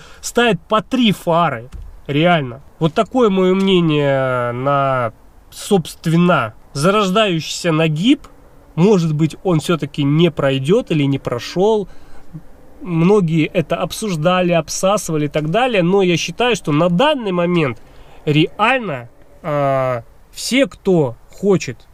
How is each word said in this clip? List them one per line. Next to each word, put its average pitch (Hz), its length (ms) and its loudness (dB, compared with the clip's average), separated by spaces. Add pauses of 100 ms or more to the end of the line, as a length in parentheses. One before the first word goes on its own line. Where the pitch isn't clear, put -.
(200)
ставят 233 480 -2
по 214 140 0
три 247 300 0
фары. 156 580 -2 (360)
Реально. 147 540 0 (180)
Вот 160 140 0
такое 233 380 2
моё 185 240 2
мнение 143 1000 2
на, 131 600 0 (380)
собственно, 170 1040 0 (200)
зарождающийся 185 960 0
нагиб. 160 480 2 (540)
Может 170 400 2
быть, 156 300 0
он 170 160 2
всё-таки 156 420 -4
не 156 280 2
пройдёт 139 600 0
или 151 140 0
не 139 140 0
прошёл. 185 720 -2 (920)
Многие 170 640 2
это 170 300 -2
обсуждали, 180 760 -2
обсасывали 165 760 -2
и - 20 -2
так 156 220 -4
далее. 220 340 0
Но 196 180 2
я 175 140 2
считаю, 226 400 -2
что - 160 -4
на 160 160 2
данный 233 420 0
момент 175 500 -2 (440)
реально, 160 840 0 (360)
а, 135 580 -2 (300)
все, 262 340 0
кто 170 480 0 (160)
хочет 175 640 -2